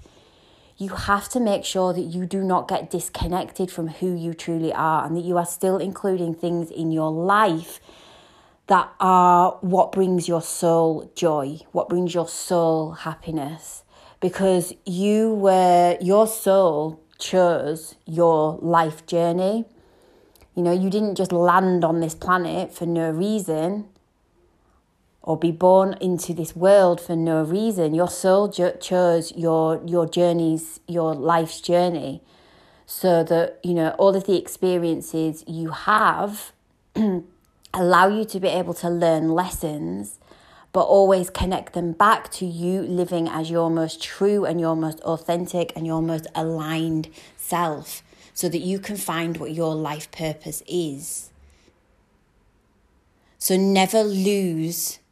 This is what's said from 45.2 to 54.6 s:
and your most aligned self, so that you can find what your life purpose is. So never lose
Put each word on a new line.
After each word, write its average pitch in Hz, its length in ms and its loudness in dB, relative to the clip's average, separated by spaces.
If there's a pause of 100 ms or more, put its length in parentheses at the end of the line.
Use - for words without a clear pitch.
and 160 100 -6
your 160 140 -2
most 160 340 -4
aligned 160 720 -4 (280)
self, 165 680 -6 (300)
so - 160 -4
that 165 100 -4
you 185 200 -4
can 202 180 -10
find 165 400 -4
what 156 160 -8
your 160 220 -2
life 151 360 -8
purpose 156 560 -8
is. 160 640 -8 (2000)
So - 180 0
never 196 460 4
lose 190 960 -2 (140)